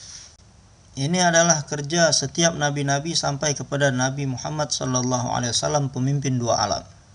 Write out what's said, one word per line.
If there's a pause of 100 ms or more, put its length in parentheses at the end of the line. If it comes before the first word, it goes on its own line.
(1000)
Ini
adalah
kerja
setiap
nabi-nabi
sampai
kepada
Nabi
Muhammad
sallallahu
alaihi
wasallam,
pemimpin
dua
alam. (300)